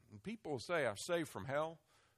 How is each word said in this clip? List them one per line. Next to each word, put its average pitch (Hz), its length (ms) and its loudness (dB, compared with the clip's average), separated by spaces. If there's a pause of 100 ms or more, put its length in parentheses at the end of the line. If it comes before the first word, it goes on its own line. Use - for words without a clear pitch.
(120)
And 104 120 -16
people 170 360 -4
say, 156 260 2
"I'm 104 100 2
saved 170 320 0
from - 180 -6
hell, 151 340 0 (380)